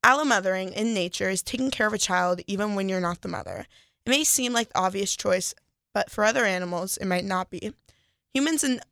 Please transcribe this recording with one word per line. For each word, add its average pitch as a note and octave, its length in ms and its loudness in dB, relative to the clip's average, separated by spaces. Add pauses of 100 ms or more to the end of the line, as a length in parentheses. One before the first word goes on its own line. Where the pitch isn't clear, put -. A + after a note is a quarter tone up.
Allomothering G3+ 720 4
in A3+ 200 0
nature F#3 360 -2
is F#3+ 120 -2
taking C4 300 -2
care A3 160 0
of G#3+ 60 0
a G#3+ 40 -4
child F3+ 480 0
even G3+ 300 -2
when F#3+ 140 0
you're F#3 100 0
not F3 220 -2
the F#3 80 -10
mother. - 360 -8 (400)
It - 40 -2
may C#4+ 160 4
seem B3 260 2
like A#3 220 0
the - 60 2
obvious F#3 360 0
choice, F#3 400 0 (380)
but - 180 -2
for G#3+ 140 0
other A#3 180 4
animals, F3+ 540 -2
it - 80 -6
might F3+ 200 -2
not F#3 240 -4
be. - 240 -10 (600)
Humans D4 320 2
and B3+ 160 0 (100)